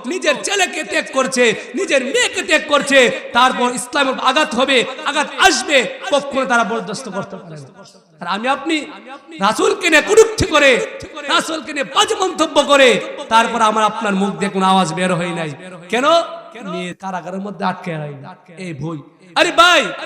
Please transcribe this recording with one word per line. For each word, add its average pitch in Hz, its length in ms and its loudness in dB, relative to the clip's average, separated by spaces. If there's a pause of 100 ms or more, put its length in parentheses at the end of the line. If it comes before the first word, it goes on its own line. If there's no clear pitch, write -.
নিজের 320 360 0
ছেলেকে 330 420 -2
ত্যাগ 311 200 -2 (100)
করছে, 254 400 2 (200)
নিজের 285 300 0
মেয়েকে 403 380 -2
ত্যাগ 311 260 2
করছে। 269 640 2
তারপর 247 420 2
ইসলামের 269 400 -2 (100)
আঘাত 262 300 0
হবে, 254 300 2 (220)
আঘাত 277 200 -2 (120)
আসবে, 285 600 2 (140)
কখনো 269 320 0
তারা 240 200 2
বরদাস্ত 208 440 -6
করতে 196 280 -10
পারে 160 240 -16
না। 135 80 -20 (520)
আর 175 60 -10
আমি 202 220 -4
আপনি 277 320 -2 (600)
রাসূলকে 339 500 2
নিয়ে 302 120 6
কটূক্তি 427 440 4
করে, 285 400 4 (420)
রাসূলকে 311 440 -2
নিয়ে 277 120 -4
বাজে 427 300 0
মন্তব্য 320 480 0
করে, 269 380 6 (280)
তারপর 226 340 2
আমার 214 220 2
আপনার 214 300 0
মুখ 196 140 0
দিয়ে 190 220 -4
কোনো 190 160 0
আওয়াজ 190 260 4
বের 180 220 0
হয় 170 200 -4
নাই। 165 160 -6 (380)
কেন? 226 160 -2 (640)
নিয়ে 175 240 -8
কারাগারের 185 460 -10
মধ্যে 196 240 -10
আটকে 175 320 -6
হয় 147 180 -10 (440)
এই 180 160 -12
ভয়। 151 240 -8 (360)
আরে 320 180 2
ভাই, 330 400 4 (140)